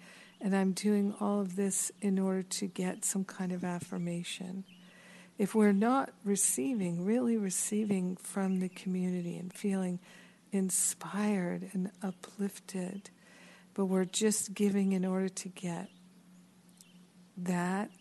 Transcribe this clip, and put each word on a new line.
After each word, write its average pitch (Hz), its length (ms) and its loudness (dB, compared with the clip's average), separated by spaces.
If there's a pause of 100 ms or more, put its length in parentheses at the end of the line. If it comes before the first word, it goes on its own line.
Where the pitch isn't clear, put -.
(420)
and 196 140 2
I'm 190 160 4
doing 202 480 2
all 202 200 2
of 185 160 -2
this 196 360 0 (100)
in 196 160 2
order 190 240 2
to 185 260 -4
get 185 380 -4
some 190 180 0
kind 185 280 -4
of 180 120 -4
affirmation. 180 1000 -6 (720)
If 202 180 0
we're 208 160 8
not 233 400 4 (120)
receiving, 202 840 0
really 233 320 2
receiving 196 800 0
from 190 440 -2
the 185 100 -2
community 180 680 -2
and 180 160 -10
feeling 190 460 -2 (520)
inspired 185 1200 0
and 185 180 -2 (120)
uplifted, 196 1040 -8 (640)
but 196 120 0
we're 185 200 4
just 208 480 0
giving 196 380 4
in 185 140 2
order 190 240 0
to 185 200 -10
get, 180 400 -8 (1500)
that 180 520 0 (120)